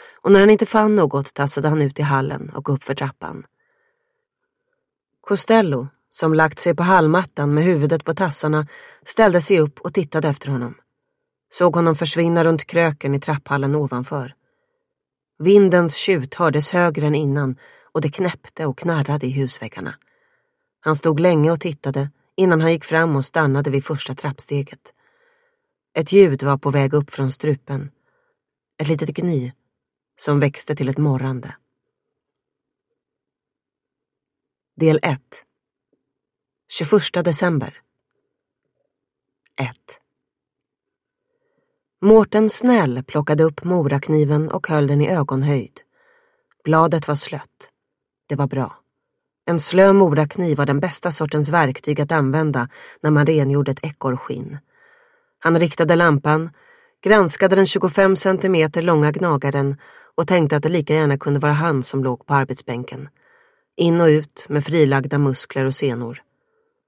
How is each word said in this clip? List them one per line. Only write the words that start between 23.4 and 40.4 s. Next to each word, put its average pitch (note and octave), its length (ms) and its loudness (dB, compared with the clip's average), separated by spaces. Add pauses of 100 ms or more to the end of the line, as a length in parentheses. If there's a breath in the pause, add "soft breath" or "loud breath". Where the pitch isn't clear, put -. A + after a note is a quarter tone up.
vid C#3 140 -4
första C#3+ 300 -8
trappsteget. - 800 -10 (1000)
Ett D#3 180 -4
ljud F3 300 6
var C#3 160 0
på C#3+ 120 -2
väg C#3 240 0
upp D3 160 -2
från C3 220 -4
strupen. C#3+ 580 -6 (880)
Ett D3 100 -4
litet D#3 280 -4
gny D3+ 360 -4 (640)
som D3 240 0
växte D3 360 -2
till C3+ 120 -4
ett C3+ 100 -6
morrande. C3 580 -4 (3250)
Del D#3 260 2
ett. - 420 -6 (1200)
Tjugoförsta F3 540 -2
december. D#3+ 600 -2 (1700)
Ett. - 440 -12 (2000)